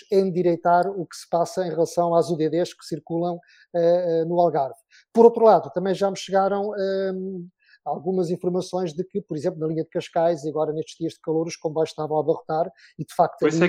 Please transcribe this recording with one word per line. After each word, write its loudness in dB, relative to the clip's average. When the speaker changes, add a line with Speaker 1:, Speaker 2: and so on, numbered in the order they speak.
Speaker 1:
endireitar 2
o -8
que -20
se -20
passa -2
em -6
relação 0
às 2
U -2
D 0
Ds -2
que -20
circulam, -6
eh, 2
eh, 0
no 0
Algarve. 2
Por 10
outro 6
lado, 6
também -2
já 0
me -8
chegaram, 0
ehm, -4
algumas -4
informações -4
de -6
que, -6
por -10
exemplo, -4
na -4
linha -4
de -10
Cascais, -2
e -4
agora -2
nestes -8
dias -6
de -20
calor, -2
os -10
comboios -2
estavam -4
a 2
abarrotar -2
e, -8
de -20
facto, 0
Speaker 2:
Por 2
isso 0
Speaker 1:
ali 4
Speaker 2:
é 4